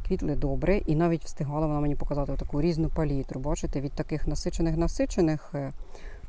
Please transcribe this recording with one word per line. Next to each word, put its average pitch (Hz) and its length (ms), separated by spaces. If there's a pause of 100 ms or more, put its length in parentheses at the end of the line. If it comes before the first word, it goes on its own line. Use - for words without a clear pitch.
квітли 170 280
добре, 139 400
і 156 200
навіть 165 280
встигала 151 420
вона 147 140
мені 147 140
показати 143 420
таку - 240
різну 160 280
палітру, 143 520
бачите, 151 400
від 139 120
таких - 360
насичених-насичених, 165 1300
е, 139 180 (560)